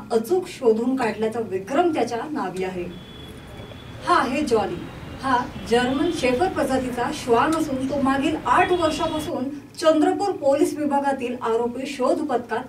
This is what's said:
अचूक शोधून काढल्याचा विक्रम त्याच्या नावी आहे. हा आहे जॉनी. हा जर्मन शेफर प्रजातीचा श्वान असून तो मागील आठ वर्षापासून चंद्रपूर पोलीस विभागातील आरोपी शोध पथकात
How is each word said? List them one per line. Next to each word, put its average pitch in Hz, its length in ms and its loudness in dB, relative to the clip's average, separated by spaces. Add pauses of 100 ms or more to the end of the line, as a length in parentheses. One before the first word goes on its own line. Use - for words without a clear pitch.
(120)
अचूक 339 360 2
शोधून 247 480 2
काढल्याचा 220 440 -2
विक्रम 262 540 0
त्याच्या 233 260 0 (120)
नावी 185 320 -4
आहे. 185 220 -6 (1200)
हा 349 140 4
आहे 269 220 0
जॉनी. 202 420 0 (400)
हा 254 140 4 (320)
जर्मन 269 420 2
शेफर 254 360 2
प्रजातीचा 262 680 0
श्वान 262 420 2
असून 269 340 -2
तो 285 120 -2
मागील 269 340 2 (100)
आठ 359 260 4
वर्षापासून 311 800 -2
चंद्रपूर 330 800 2
पोलीस 285 480 2
विभागातील 277 640 0
आरोपी 240 440 -2
शोध 294 420 0
पथकात 247 420 -2